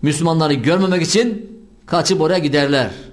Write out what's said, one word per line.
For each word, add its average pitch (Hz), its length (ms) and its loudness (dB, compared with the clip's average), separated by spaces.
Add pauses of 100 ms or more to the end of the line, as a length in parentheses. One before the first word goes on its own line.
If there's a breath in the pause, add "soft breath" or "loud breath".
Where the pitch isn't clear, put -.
Müslümanları 156 520 0
görmemek 175 480 0
için 202 500 -2 (340)
kaçıp 175 360 0
oraya 170 180 2
giderler. 139 520 0 (220)